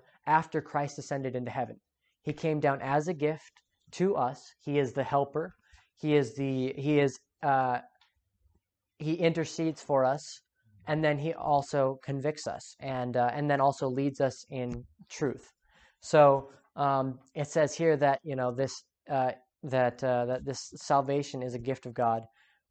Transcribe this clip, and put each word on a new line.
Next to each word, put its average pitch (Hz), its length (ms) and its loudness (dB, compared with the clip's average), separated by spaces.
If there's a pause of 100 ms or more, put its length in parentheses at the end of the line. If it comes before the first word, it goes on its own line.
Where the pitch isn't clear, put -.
(260)
after 156 360 2
Christ 147 360 -4
ascended 135 380 -6
into 123 160 -6
heaven. 117 300 -6 (400)
He 156 100 -8
came 151 300 -2
down 139 200 0
as 147 280 0
a 180 40 -2
gift 151 480 -4 (300)
to 190 240 0
us. 135 460 -4
He 143 180 0
is 127 140 0
the 135 100 -2
helper. 147 520 -2 (400)
He 151 200 0
is 131 200 2
the, 131 420 -2
he 147 220 2
is, 139 200 2 (220)
uh, 131 380 2 (1200)
he 156 160 -2
intercedes 165 640 0
for 135 240 2
us, 139 340 -4 (480)
and 156 160 0
then 147 140 2
he 156 160 -4
also 139 680 0
convicts 139 460 -4
us, - 320 -12
and, 127 380 -4
uh, 123 160 2
and 147 160 -2
then 139 100 2
also 135 300 2
leads 139 320 -2
us 131 280 -2
in 123 360 -8 (240)
truth. - 420 -6 (480)
So, 139 500 6 (280)
um, 135 420 -2 (160)
it 147 120 -6
says 151 280 2
here 165 220 4
that, 139 260 4
you 143 140 -6
know, 127 160 0
this, 127 300 -4 (260)
uh, 127 240 0 (300)
that, 127 400 0
uh, 123 220 2
that 127 200 -4
this - 300 -10
salvation 139 640 0
is 123 140 -6
a 120 40 -6
gift 127 260 -6
of 120 80 -12
God, 117 300 0 (480)